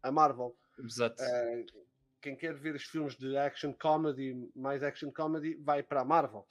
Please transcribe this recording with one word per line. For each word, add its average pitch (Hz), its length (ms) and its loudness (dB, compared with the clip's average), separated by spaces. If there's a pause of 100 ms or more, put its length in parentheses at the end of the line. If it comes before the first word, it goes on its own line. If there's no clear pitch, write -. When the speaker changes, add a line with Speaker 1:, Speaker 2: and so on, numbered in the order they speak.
Speaker 1:
a 131 80 -2
Marvel. 135 440 4 (240)
Speaker 2:
Exato. 120 440 0
Speaker 1:
Eh, 120 420 0 (560)
quem 139 140 -8
quer 160 200 -6
ver 143 200 -4
os 135 80 -8
filmes 151 320 -4
de 135 220 -2
action 139 360 0
comedy, 135 800 0
mais 135 280 -2
action 143 280 -4
comedy, 160 440 -2
vai 143 260 0
para 139 200 0
a 123 40 0
Marvel. 135 460 2